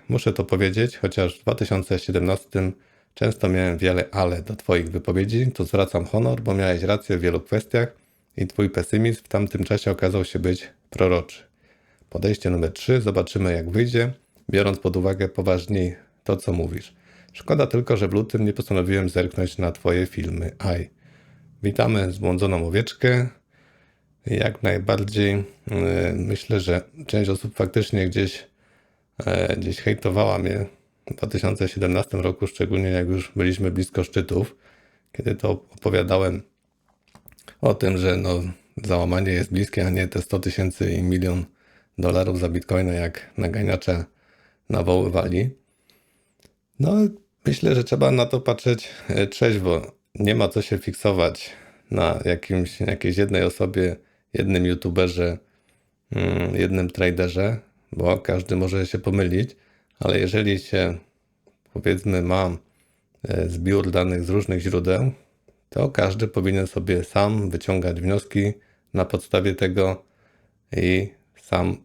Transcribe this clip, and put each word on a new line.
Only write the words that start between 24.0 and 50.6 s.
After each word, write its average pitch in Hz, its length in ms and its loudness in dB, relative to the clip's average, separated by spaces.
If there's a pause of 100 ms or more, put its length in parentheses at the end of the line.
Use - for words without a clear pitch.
Jak 104 360 -2
najbardziej, 101 720 2
e, 98 120 0 (720)
myślę, 98 440 -2
że 87 200 2 (260)
część 104 240 2
osób 101 240 -4
faktycznie 101 540 0
gdzieś, 95 380 -2 (800)
e, 90 300 0
gdzieś 90 240 -4
hejtowała 101 580 0
mnie 95 280 -2 (400)
w - 80 -8
dwa - 120 -4
tysiące 95 420 0
siedemnastym 95 520 -2
roku, 92 260 -2
szczególnie 98 420 0
jak 90 200 0
już 92 280 -2
byliśmy 92 340 0
blisko 90 340 -2
szczytów, - 520 -2 (560)
kiedy 104 220 -4
to 104 160 -2
opowiadałem 95 920 0 (1160)
o 120 140 4
tym, 95 240 0
że 92 180 2
no, 90 260 -2 (420)
załamanie 90 480 0
jest 90 200 -2
bliskie, 95 340 0
a 92 40 0
nie 92 180 0
te 95 140 -4
sto - 160 -4
tysięcy 92 540 -2
i 87 100 -2
milion 90 420 0 (540)
dolarów 90 400 2
za 87 100 0
Bitcoina, 90 440 0
jak 85 440 -6
naganiacze 92 680 -2 (640)
nawoływali. 90 840 2 (1300)
No, 165 140 2 (520)
myślę, 143 280 2
że 123 100 2
trzeba 135 260 2
na 123 160 4
to 127 140 0
patrzeć, 120 480 0 (200)
e, 98 180 2
trzeźwo. 95 640 2 (220)
Nie 104 200 2
ma 107 140 4
co 104 140 0